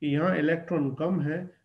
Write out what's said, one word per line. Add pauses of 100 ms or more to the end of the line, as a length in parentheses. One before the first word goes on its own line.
कि
यहाँ
electron
कम
है, (280)